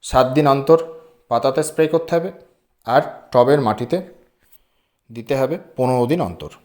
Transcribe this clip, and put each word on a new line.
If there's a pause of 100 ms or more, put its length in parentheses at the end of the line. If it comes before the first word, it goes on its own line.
সাত (100)
দিন
অন্তর (520)
পাতাতে
স্প্রে (100)
করতে
হবে, (560)
আর (300)
টবের
মাটিতে (1120)
দিতে
হবে (200)
পনেরো
দিন
অন্তর। (140)